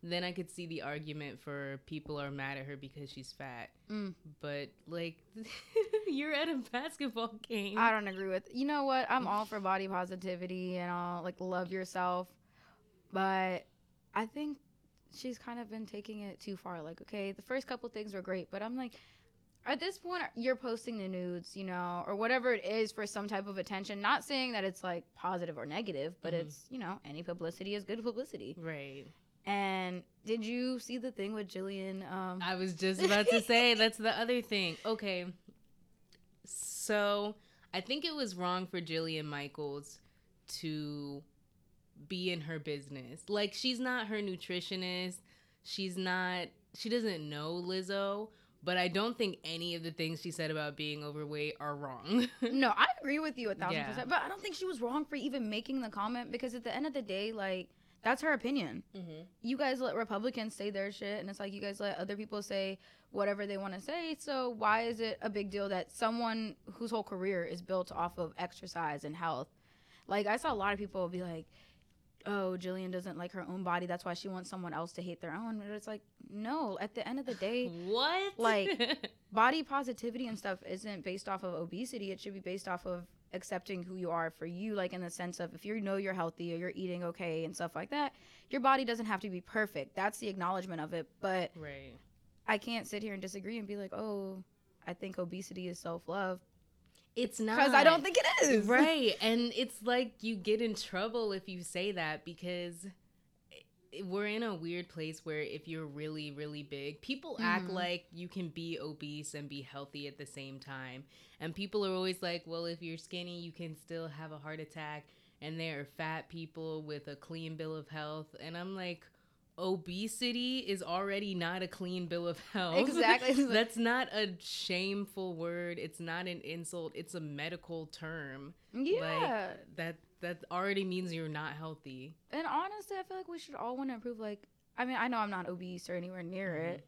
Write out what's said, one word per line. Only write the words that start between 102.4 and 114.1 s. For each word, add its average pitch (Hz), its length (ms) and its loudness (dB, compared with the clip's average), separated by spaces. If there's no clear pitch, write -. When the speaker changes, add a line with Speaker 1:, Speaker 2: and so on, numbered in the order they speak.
Speaker 1:
we're 196 220 0
in 214 160 0
a 220 120 0
weird 170 340 -4
place 160 360 -6
where 151 160 -2
if 151 260 -6
you're 160 180 -4
really, 151 460 -6
really 147 320 -6
big, 143 380 -6
people 269 380 12
act 180 260 12
Speaker 2:
Mm-hmm. 185 100 0
Speaker 1:
like 175 380 4
you 175 140 -6
can 175 220 -2
be 165 300 -2
obese 147 540 -6
and 147 160 -6
be 139 120 -6
healthy 139 460 -8
at 135 100 -10
the 147 80 -8
same 135 340 -10
time. 131 440 -8
And 160 140 -4
people 202 320 0
are 190 80 2
always 185 280 0
like, 175 240 -2
"Well, 165 200 -4
if 170 160 -4
you're 165 160 -6
skinny, 175 420 -8
you 170 120 -8
can 165 240 -8
still 165 320 -8
have 156 240 -10